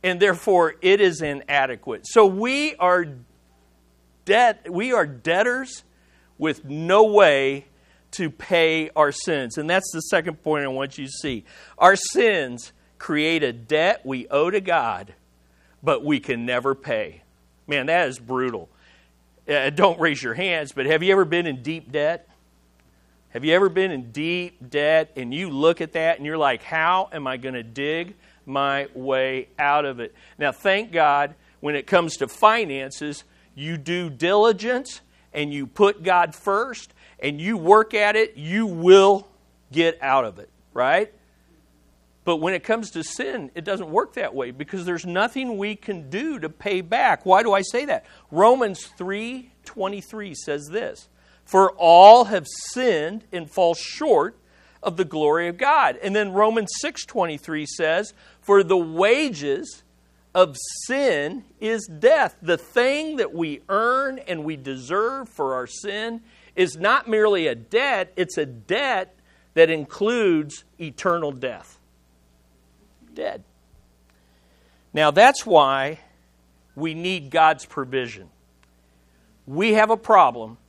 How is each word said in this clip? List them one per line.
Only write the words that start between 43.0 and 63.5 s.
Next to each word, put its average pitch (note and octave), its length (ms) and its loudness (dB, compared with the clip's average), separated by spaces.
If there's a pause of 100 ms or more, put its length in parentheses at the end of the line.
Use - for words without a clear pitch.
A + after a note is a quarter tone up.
sin, G3+ 520 -8
it E3 100 -12
doesn't F#3+ 260 -8
work G3 240 0
that D#3+ 200 -6
way B2+ 160 -6
because D#3+ 340 -12
there's F3 220 -6
nothing A3 500 -4
we G#3 200 -8
can E3 340 -12
do C4 280 -8
to G#3+ 120 -10
pay F#3+ 320 -6
back. G#3+ 420 0
Why F#3+ 180 6
do A3 120 2
I G3 80 2
say A#3+ 240 -4
that? E3 180 -4 (260)
Romans G#3+ 560 2
three A3+ 680 -10 (120)
twenty-three G3+ 720 -10
says D3 340 -10
this, - 400 -10 (380)
"For F#3+ 260 6
all F#3 520 12
have G3 220 -2 (260)
sinned G#3 600 -2
and E3 180 -10
fall E3+ 240 2
short G3 600 0 (460)
of E3 160 -6
the F#3 80 -2
glory D#3 420 0
of F3 80 -8
God." B3+ 460 2
And G3 120 -4
then G3+ 200 -2
Romans G#3+ 340 2 (120)
six - 260 -10
twenty-three D#3+ 580 -6
says, E3+ 480 -4 (300)
"For G3 200 6
the F#3+ 140 2
wages F3 1080 -2 (520)
of F3+ 200 2 (300)
sin A#3 600 -2 (160)
is A3 260 -4
death." A3 560 2
The E3 160 0
thing C#4+ 580 -2
that G#3 160 -4
we D#3+ 380 -8